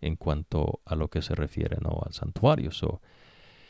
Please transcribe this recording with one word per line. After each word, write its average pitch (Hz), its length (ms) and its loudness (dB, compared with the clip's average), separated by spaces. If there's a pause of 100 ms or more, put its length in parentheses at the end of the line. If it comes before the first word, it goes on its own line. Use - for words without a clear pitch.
en 78 160 0
cuanto 76 680 0
a - 100 -4
lo 78 140 0
que - 140 -2
se - 120 -2
refiere, 78 460 -2
¿no?, 80 240 -2
al - 80 -6
santuario. - 600 2
So, - 280 -4 (680)